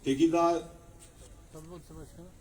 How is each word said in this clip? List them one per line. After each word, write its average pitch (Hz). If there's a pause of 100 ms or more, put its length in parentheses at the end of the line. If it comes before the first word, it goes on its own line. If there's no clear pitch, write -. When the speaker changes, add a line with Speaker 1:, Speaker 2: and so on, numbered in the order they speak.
Speaker 1:
Tekirdağ 165 (840)
Speaker 2:
Tabip 156
Odası 160
Başkanı. 160 (140)